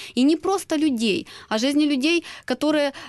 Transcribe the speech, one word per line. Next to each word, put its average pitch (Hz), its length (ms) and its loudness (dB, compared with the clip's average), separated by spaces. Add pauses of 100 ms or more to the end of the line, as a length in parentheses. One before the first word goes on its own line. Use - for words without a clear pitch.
(180)
И 254 60 4
не 311 120 4
просто 370 420 -2
людей, 233 500 0 (220)
а 220 80 0
жизни 285 360 2
людей, 311 300 0 (220)
которые, 294 460 0 (180)